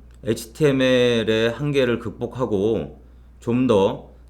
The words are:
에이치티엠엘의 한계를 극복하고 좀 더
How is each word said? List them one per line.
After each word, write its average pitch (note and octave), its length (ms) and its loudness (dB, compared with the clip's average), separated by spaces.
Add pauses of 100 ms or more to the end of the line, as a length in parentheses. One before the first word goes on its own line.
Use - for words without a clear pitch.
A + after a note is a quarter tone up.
(280)
에이치티엠엘의 A#2+ 1200 0
한계를 C3+ 480 0
극복하고 G#2+ 1000 -4 (400)
좀 B2 280 0
더 G#2+ 420 2 (200)